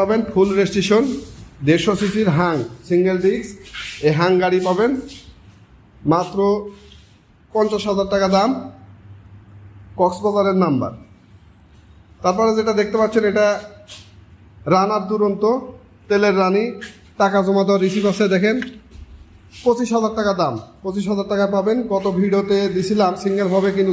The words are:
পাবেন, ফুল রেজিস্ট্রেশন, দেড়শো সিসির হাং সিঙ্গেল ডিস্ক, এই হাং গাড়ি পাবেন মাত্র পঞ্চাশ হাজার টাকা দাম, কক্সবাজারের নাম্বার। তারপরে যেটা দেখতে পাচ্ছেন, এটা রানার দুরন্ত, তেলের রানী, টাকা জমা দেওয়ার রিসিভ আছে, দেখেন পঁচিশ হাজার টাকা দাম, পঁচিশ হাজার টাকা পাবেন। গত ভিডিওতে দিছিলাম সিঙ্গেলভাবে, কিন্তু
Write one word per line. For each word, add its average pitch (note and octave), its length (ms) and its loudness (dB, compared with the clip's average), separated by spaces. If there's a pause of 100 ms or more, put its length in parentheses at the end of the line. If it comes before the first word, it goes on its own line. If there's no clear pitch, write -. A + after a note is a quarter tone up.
পাবেন, G#3+ 200 2 (120)
ফুল F#3+ 160 4 (100)
রেজিস্ট্রেশন, G3+ 460 2 (600)
দেড়শো E3 320 2
সিসির G#3 320 0
হাং E3 280 2 (320)
সিঙ্গেল F3+ 360 2
ডিস্ক, A3 300 0 (520)
এই D3+ 120 4
হাং F3 120 4 (120)
গাড়ি F#3 240 2
পাবেন F#3+ 240 2 (1160)
মাত্র F3 320 0 (1160)
পঞ্চাশ G#3+ 320 0
হাজার G3 280 0
টাকা G3 140 2
দাম, G3 220 2 (1500)
কক্সবাজারের G3 680 0
নাম্বার। B2+ 280 -2 (1300)
তারপরে G#3 340 0
যেটা A3 160 -2
দেখতে G#3 260 -2
পাচ্ছেন, A3 260 0
এটা G#3 220 2 (1200)
রানার G3 420 0
দুরন্ত, G#3 360 -2 (640)
তেলের G3+ 340 2
রানী, F#3+ 220 2 (540)
টাকা G3 240 2
জমা G3 220 2
দেওয়ার G3 200 2
রিসিভ G3 220 -2
আছে, G3+ 220 0
দেখেন G3 280 2 (1080)
পঁচিশ A#3+ 280 0
হাজার A3 260 0
টাকা G#3 140 0 (100)
দাম, C3+ 120 -2 (280)
পঁচিশ F#3+ 260 -4
হাজার G3 240 -2
টাকা G3+ 140 0
পাবেন। G3+ 300 0 (160)
গত G3 140 -2 (140)
ভিডিওতে G3 360 2 (120)
দিছিলাম F#3+ 440 0 (100)
সিঙ্গেলভাবে, G3 500 0
কিন্তু F#3+ 200 0